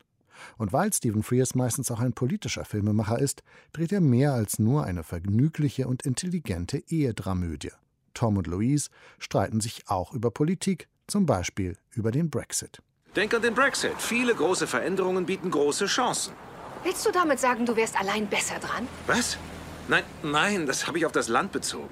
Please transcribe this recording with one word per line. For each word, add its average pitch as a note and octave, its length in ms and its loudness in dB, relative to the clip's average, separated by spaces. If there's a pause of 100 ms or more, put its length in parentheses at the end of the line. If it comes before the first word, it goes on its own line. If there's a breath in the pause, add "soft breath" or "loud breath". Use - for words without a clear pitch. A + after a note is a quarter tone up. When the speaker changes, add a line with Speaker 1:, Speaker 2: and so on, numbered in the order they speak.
(560 loud breath)
Speaker 1:
Und G#2+ 160 -2
weil F3+ 220 2
Stephen G#2+ 280 0
Frears B2+ 320 2
meistens B2+ 360 0
auch A2+ 100 -4
ein B2 140 0
politischer B2+ 500 -4
Filmemacher G#2+ 540 2
ist, C#3 240 0 (320 soft breath)
dreht D#3+ 180 -2
er G3+ 80 2
mehr C#3 320 6
als A2+ 260 0
nur B2 260 4
eine F2 180 -4
vergnügliche A#2+ 840 0
und B2+ 200 -2
intelligente C#3 840 -2
Ehedramödie. F#2+ 840 -2 (420)
Tom G#2+ 240 2
und F#2 80 -2
Louise A2+ 420 0 (300 loud breath)
streiten G#2+ 420 0
sich - 280 -8
auch F#2 260 -2
über A#2 160 0
Politik, F3 580 -2 (180)
zum G#3 200 2
Beispiel F#2+ 500 0 (140)
über A2 220 -2
den D3+ 180 0
Brexit. - 500 -6 (340)
Speaker 2:
Denk G#3+ 200 0
an D#4+ 80 4
den A3+ 100 2
Brexit. C4 460 2
Viele A#3 360 2
große D#3+ 320 2
Veränderungen F#3 600 0
bieten F#3 240 -4
große D3 340 2
Chancen. G3 480 0 (500)
Speaker 3:
Willst - 220 -2
du A4 80 2
damit E4+ 260 4
sagen, B3 280 2
du A#3 100 0
wärst A3 240 0
allein G3+ 260 0
besser - 320 -2
dran? - 300 -6 (180)
Speaker 2:
Was? A3 300 0 (500)
Nein, E3 160 4 (200)
nein, D#3+ 440 2
das C3 200 -2
habe D#3 100 -2
ich E3 80 2
auf D3 80 2
das B2 160 2
Land C#3+ 240 2
bezogen. D2+ 400 -6